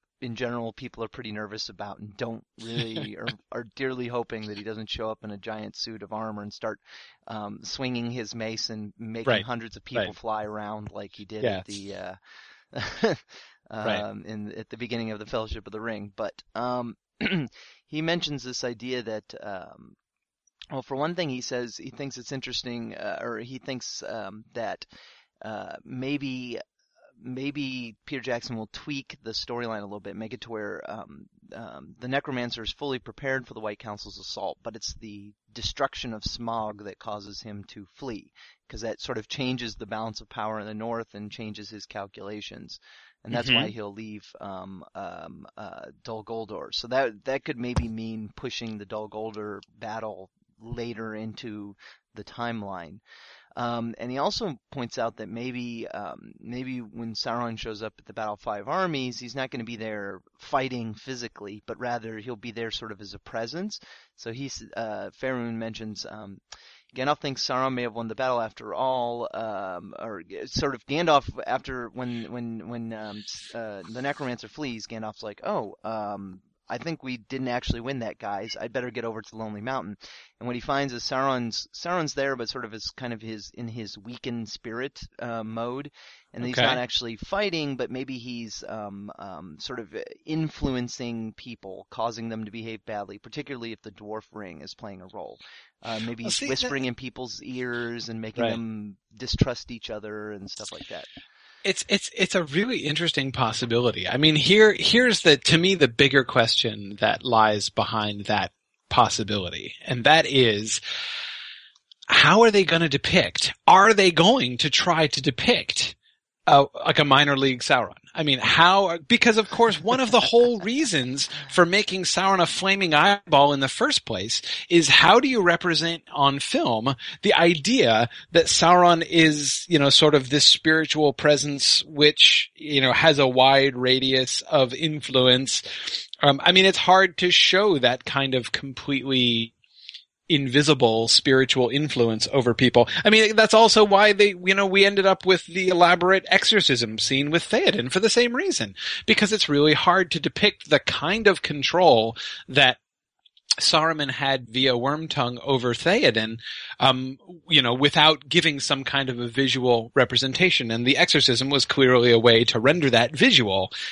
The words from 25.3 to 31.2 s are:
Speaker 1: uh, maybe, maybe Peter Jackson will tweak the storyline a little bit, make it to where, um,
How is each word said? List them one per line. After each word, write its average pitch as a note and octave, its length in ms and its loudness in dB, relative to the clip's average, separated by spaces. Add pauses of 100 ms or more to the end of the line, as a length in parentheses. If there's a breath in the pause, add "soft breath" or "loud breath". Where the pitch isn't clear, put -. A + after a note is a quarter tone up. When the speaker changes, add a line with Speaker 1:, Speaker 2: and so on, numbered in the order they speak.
Speaker 1:
uh, G2+ 400 -12
maybe, B2+ 760 -8 (640)
maybe C3 840 -10
Peter C#3 160 -10
Jackson A#2 360 -8
will A2 160 -10
tweak - 500 -12
the A2+ 80 -10
storyline A2+ 500 -8
a G2+ 60 -12
little G2+ 140 -12
bit, F#2+ 160 -14
make A#2+ 180 -10
it - 80 -16
to A#2 80 -18
where, G#2 400 -10
um, - 360 -16 (280)